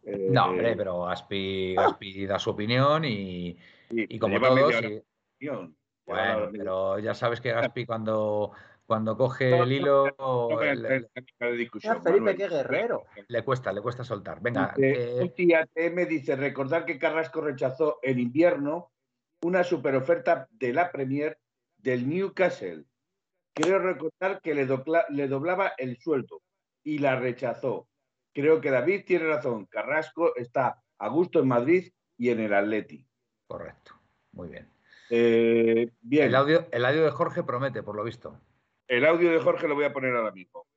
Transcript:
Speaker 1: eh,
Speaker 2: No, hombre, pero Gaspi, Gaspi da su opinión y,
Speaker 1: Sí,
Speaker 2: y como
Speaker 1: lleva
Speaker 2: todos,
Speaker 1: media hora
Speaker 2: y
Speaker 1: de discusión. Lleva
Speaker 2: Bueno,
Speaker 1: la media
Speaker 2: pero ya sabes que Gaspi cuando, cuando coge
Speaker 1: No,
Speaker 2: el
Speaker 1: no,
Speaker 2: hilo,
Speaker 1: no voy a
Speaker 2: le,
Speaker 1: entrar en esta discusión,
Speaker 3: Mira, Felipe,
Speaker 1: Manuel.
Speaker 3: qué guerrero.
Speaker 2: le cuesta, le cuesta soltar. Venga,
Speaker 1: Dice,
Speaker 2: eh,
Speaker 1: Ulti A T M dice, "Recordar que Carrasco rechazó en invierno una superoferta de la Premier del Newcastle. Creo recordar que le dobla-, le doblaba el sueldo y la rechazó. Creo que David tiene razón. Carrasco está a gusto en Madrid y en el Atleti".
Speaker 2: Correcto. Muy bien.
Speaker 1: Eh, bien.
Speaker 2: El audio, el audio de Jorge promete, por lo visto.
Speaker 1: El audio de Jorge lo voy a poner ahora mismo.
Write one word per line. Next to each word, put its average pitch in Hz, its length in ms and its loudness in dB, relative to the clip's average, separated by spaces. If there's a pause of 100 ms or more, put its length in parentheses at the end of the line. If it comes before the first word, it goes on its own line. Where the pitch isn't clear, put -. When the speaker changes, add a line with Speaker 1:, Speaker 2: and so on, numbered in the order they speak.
Speaker 1:
eh, 101 260 -4
Speaker 2:
No, 95 200 4
hombre, 95 260 0
pero 92 300 -4
Gaspi, 95 680 -4
Gaspi 98 540 -2
da 98 100 -2
su 110 140 -2
opinión 131 540 2
y, 92 520 -6 (320)
Speaker 1:
Sí, 113 180 -2
Speaker 2:
y 113 120 -10
como 101 160 0
Speaker 1:
lleva 123 140 4
Speaker 2:
todos, 131 120 6
Speaker 1:
media 143 160 4
hora 113 100 -2
Speaker 2:
y 104 40 -6
Speaker 1:
de 107 40 -8 (440)
discusión. 101 360 -10 (300)
Lleva 90 140 -6
Speaker 2:
Bueno, 101 220 0
Speaker 1:
la 104 40 -2
media 104 140 -10
Speaker 2:
pero 95 400 -2
ya 107 160 -4
sabes 117 260 -2
que 123 120 -2
Gaspi 120 340 -2
cuando, 107 640 -2 (340)
cuando 110 320 0
coge 127 320 2
Speaker 1:
No, 127 140 6
Speaker 2:
el 123 60 0
Speaker 1:
no, 135 60 2
Speaker 2:
hilo, 139 440 4
Speaker 1:
no 127 300 -2
voy 123 180 0
a 139 80 0
Speaker 2:
le, 113 200 -6
Speaker 1:
entrar 120 200 -6
en 127 100 -14
esta - 220 -10
discusión, 120 460 -4
Speaker 3:
Mira, 175 100 -6
Felipe, - 160 6
Speaker 1:
Manuel. 196 180 2
Speaker 3:
qué 196 100 -4
guerrero. 156 580 -2 (220)
Speaker 2:
le 117 160 -2
cuesta, 127 300 -2
le 104 80 -6
cuesta 123 220 -6
soltar. 87 380 -10
Venga, 104 360 -2
Speaker 1:
Dice, 127 420 2
Speaker 2:
eh, - 40 2
Speaker 1:
Ulti 175 320 2
A 160 100 4
T 165 220 -4
M 175 180 0
dice, 151 300 -2
"Recordar 139 500 -2
que 165 140 -6
Carrasco 160 420 -2
rechazó 131 640 -2
en 127 160 0
invierno 147 720 0 (500)
una 175 220 2
superoferta 160 880 0
de 123 220 -4
la 170 180 0
Premier 143 480 -4 (380)
del 127 300 -2
Newcastle. 170 800 -2 (680)
Creo 180 240 2
recordar 180 640 -4
que 160 120 -4
le 139 140 0
dobla-, 147 420 0
le 143 180 -4
doblaba 175 520 -2
el 127 180 -6
sueldo 139 460 -4 (400)
y 151 160 -6
la 139 160 2
rechazó. 120 720 -4 (460)
Creo 156 280 2
que 143 80 -2
David 156 380 2
tiene 170 180 2
razón. 139 400 -2
Carrasco 156 720 -2
está 123 480 -2 (160)
a 101 100 -4
gusto 165 300 2
en 135 80 4
Madrid 131 440 2 (260)
y 120 120 0
en 113 100 2
el 107 140 0
Atleti". 104 520 -2 (420)
Speaker 2:
Correcto. - 480 -16 (380)
Muy 90 160 -14
bien. 62 200 -18 (400)
Speaker 1:
Eh, 117 840 4 (100)
bien. 139 260 4
Speaker 2:
El 120 80 2
audio, 156 360 4
el 120 140 0
audio 151 180 2
de 151 80 4
Jorge 170 320 -4
promete, 123 400 -4
por 104 120 -10
lo 104 80 -6
visto. 110 360 -12 (480)
Speaker 1:
El 127 180 4
audio 170 260 6
de 165 80 4
Jorge 165 280 0
lo 147 80 0
voy 147 100 0
a 139 60 0
poner 131 240 -2
ahora 110 160 -2
mismo. 92 340 -20 (120)